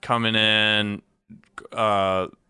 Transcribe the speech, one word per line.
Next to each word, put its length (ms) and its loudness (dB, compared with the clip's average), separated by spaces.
coming 340 0
in, 680 0
uh, 560 0